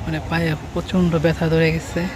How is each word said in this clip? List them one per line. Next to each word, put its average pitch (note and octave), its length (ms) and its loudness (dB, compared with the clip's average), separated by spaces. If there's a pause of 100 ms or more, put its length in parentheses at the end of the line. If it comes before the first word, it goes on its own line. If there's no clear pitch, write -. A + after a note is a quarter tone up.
মানে D#3 160 -4 (100)
পায়ে E3 260 0 (180)
প্রচণ্ড F3 380 2 (120)
ব্যথা E3 300 2
ধরে D#3+ 180 4
গেছে। E3 300 -4 (140)